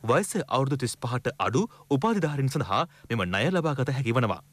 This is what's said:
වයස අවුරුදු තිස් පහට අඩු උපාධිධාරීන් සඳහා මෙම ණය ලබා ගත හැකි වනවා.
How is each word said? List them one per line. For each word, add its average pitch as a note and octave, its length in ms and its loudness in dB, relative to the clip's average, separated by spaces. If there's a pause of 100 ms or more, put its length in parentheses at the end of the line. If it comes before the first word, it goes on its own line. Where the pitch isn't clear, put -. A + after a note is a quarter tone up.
වයස C3+ 320 2
අවුරුදු C3+ 420 0
තිස් B2 180 -4
පහට B2 440 -4
අඩු A2+ 240 2 (280)
උපාධිධාරීන් D3 600 0
සඳහා A#2 320 0 (220)
මෙම A2+ 180 0
ණය G2 240 0
ලබා E3 260 0
ගත C3+ 220 -2
හැකි A#2 180 0
වනවා. A#2 240 2 (120)